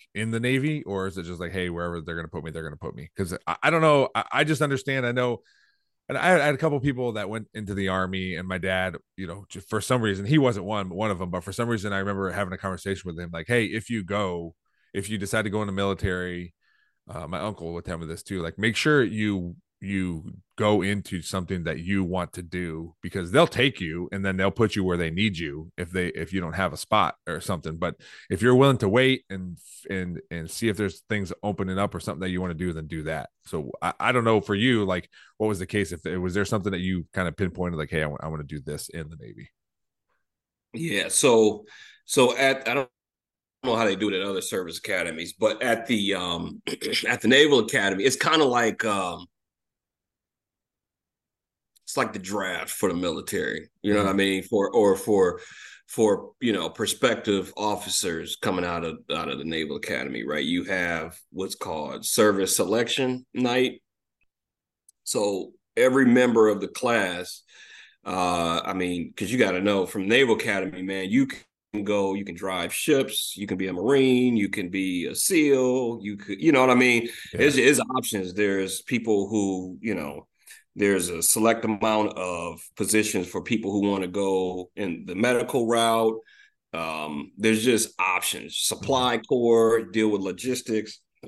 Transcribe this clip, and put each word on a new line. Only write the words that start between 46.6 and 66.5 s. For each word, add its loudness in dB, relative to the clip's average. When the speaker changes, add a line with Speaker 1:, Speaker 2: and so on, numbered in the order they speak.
Speaker 2:
<clears throat> -4
at -2
the 2
Naval 8
Academy, 2
it's 2
kinda 4
like, 2
um, -2
it's -6
like -2
the -8
draft -6
for 0
the 0
military, -4
you 2
know 4
what 2
I 2
Speaker 1:
Mm-hmm. 0
Speaker 2:
mean? 2
For, 0
or 6
for, 2
for, 2
you 2
know, -2
prospective 0
officers -4
coming -2
out -4
of, -8
out -4
of -6
the -8
Naval -4
Academy, -6
right? -2
You -2
have -4
what's -8
called -8
service 4
selection 0
night. 0
So -2
every 8
member 8
of 2